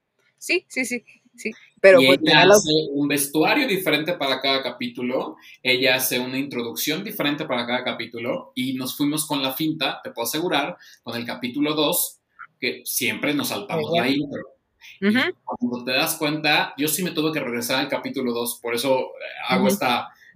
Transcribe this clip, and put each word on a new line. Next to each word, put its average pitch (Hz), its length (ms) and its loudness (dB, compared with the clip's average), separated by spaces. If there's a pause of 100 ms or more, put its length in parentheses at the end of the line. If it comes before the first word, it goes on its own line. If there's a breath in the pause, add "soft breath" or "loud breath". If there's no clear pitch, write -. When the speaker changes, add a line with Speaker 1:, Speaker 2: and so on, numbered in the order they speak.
(380)
Speaker 1:
Sí, - 300 -2
sí, 262 160 -4
sí, 247 180 -6 (320 soft breath)
sí. - 180 -8 (280 soft breath)
Pero, 190 200 10
Speaker 2:
Y - 60 6
Speaker 1:
pues, 143 140 6
te 160 100 2
Speaker 2:
ella 151 100 8
Speaker 1:
da 175 60 8
la 202 80 10
Speaker 2:
hace 160 160 6 (220)
un 143 160 0
vestuario 151 580 2
diferente 147 480 0
para 135 260 -2
cada 135 220 0
capítulo, 123 720 -4 (260 soft breath)
ella 127 340 2
hace 127 220 -2
una 127 200 -4
introducción 135 680 -4
diferente 151 400 -4
para 120 220 -2
cada 123 180 -2
capítulo, 117 720 -6
y 131 200 -4
nos 131 220 -6
fuimos 147 300 -2
con 143 160 -2
la 135 100 -2
finta, 156 500 -4
te 131 80 -12
puedo 117 160 -6
asegurar, 151 500 -2 (260 soft breath)
con 120 140 -8
el 120 100 -6
capítulo 131 480 -2
dos, 156 460 -2 (380 loud breath)
que - 260 -6
siempre 120 500 -4
nos 123 140 -2
saltamos 113 360 -4 (100)
Speaker 1:
Ajá. 170 120 2
Speaker 2:
la 135 40 2
intro. - 320 -2 (580 soft breath)
Y 196 80 2
Speaker 1:
Ujú. 277 360 2
Speaker 2:
cuando 240 400 -4
te 127 80 -2
das 156 240 0
cuenta, 151 600 0
yo 151 100 0
sí 180 140 -2
me 170 80 -2
tuve 156 220 -2
que 151 80 -2
regresar 120 400 -2
al 143 80 -4
capítulo 127 440 -4
dos, 117 300 -4
por 117 120 -4
eso, 131 240 2
eh, - 60 -2 (440)
hago 190 160 2
Speaker 1:
Ujú. 196 80 6
Speaker 2:
esta 120 360 0 (280 soft breath)